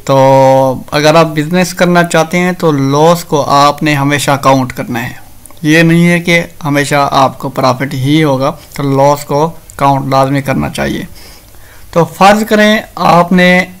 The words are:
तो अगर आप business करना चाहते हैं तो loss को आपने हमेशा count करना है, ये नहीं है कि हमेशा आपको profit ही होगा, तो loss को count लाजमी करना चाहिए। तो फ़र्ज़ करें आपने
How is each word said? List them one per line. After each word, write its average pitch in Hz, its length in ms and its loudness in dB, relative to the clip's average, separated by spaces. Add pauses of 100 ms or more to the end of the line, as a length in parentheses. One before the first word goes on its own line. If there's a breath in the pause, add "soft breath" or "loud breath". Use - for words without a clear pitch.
तो 139 140 0 (760)
अगर 151 220 2
आप 170 140 4
business 160 440 -2
करना 175 300 0
चाहते 165 340 -2
हैं 180 180 -2
तो 165 160 0
loss 147 520 0
को - 180 -2
आपने 143 520 0
हमेशा 143 440 0
count 131 340 0
करना 120 280 -8
है, 123 160 -10 (480)
ये 156 200 2
नहीं 170 220 4
है 175 140 2
कि 170 180 0 (240)
हमेशा 143 380 -2
आपको 139 500 0
profit 131 460 -2
ही 139 260 0
होगा, 139 280 0 (260 loud breath)
तो 143 100 -8
loss 139 380 2
को 147 240 -2 (320)
count 139 320 0
लाजमी 135 300 0
करना 139 280 -4
चाहिए। - 380 -6 (840 loud breath)
तो 165 120 2
फ़र्ज़ 202 380 -2
करें 214 400 0 (160)
आपने 180 500 2 (320)